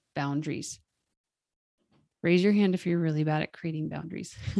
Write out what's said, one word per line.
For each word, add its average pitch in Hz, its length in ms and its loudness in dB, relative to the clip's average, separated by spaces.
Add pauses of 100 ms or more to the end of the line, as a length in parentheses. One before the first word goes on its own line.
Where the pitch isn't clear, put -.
(180)
boundaries. 143 600 -4 (1400)
Raise 180 200 4
your 208 80 6
hand 202 220 4
if 185 140 -4
you're 170 100 2
really 156 260 2
bad 151 200 0
at - 100 -8
creating 156 340 -6
boundaries. 165 480 -10 (240)